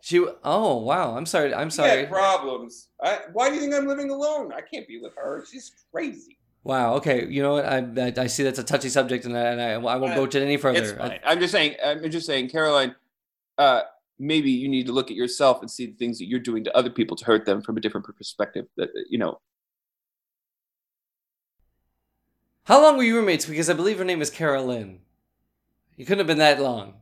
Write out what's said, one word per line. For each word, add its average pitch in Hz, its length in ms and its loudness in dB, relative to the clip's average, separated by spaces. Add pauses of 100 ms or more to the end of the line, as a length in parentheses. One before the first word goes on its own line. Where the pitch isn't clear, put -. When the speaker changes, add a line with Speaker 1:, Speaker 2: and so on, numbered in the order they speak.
Speaker 1:
She 175 160 0
w-, 175 260 2
oh, 170 340 2
wow. 131 380 0
I'm 151 120 -6
sorry. 151 260 2
I'm 156 160 -2
Speaker 2:
She 156 140 -4
had 139 80 6
Speaker 1:
sorry. 131 160 2
Speaker 2:
problems. 147 800 -2 (140)
I, 180 180 -2 (140)
why 247 160 2
do 294 60 -4
you 311 60 -4
think 285 140 -2
I'm 277 120 0
living 277 220 -4
alone? 285 420 -4
I - 100 -12
can't 262 260 -14
be - 120 -16
with - 160 -16
her. 139 340 -10
She's 254 220 -20 (200)
crazy. - 480 -10 (240)
Speaker 1:
Wow. 123 320 0
Okay. 139 320 0
You 139 160 -2
know 143 100 2
what? 143 120 0
I, 131 120 0 (200)
I, 123 200 -2
I 127 100 0
see 117 160 -4
that's 131 140 0
a 127 60 -8
touchy 135 260 -2
subject, 123 360 0
and 120 120 -6
I, 120 40 -2
and 120 200 -2
I, 117 120 -2
I 110 40 -4 (200)
won't 131 160 -2
Speaker 2:
Uh, - 20 -2
Speaker 1:
broach 135 200 0
it 139 60 2
any 143 160 0
further. 143 220 2
Speaker 2:
it's 104 140 -4
fine. 107 300 -8
Speaker 1:
I 151 80 2
Speaker 2:
I'm 170 80 2
just 175 120 0
saying, 160 320 0
I'm 156 260 -2
just 160 160 -6
saying, 135 240 -2
Caroline, 147 460 2 (640)
uh, 131 220 6 (360)
maybe 147 320 0
you 131 180 0
need 131 200 0
to 123 40 -4
look 127 200 -2
at 104 60 -8
yourself 123 440 2
and - 80 -14
see - 160 -10
the 110 80 -14
things 120 240 -6
that - 80 -10
you're 120 140 -4
doing 117 240 -4
to - 120 -2
other 120 140 2
people 113 280 -2
to - 80 -12
hurt 110 200 2
them 101 160 0
from 110 160 -6
a - 40 -4
different 107 260 -6 (100)
perspective. - 480 -8 (120)
That, - 120 -4 (200)
you 120 100 -2
know. 95 200 -4 (3250)
Speaker 1:
How 262 160 10
long 302 160 10
were 254 60 2
you 226 120 4
roommates? 196 300 2
Because 156 240 -2
I 175 40 4
believe 180 260 0
her 190 60 -2
name 180 160 -2
is 143 80 -2
Carolyn. 127 680 -2 (1000)
You 127 80 -16
couldn't 190 140 0
have 180 80 0
been 156 120 2
that 147 200 6
long. 117 420 -4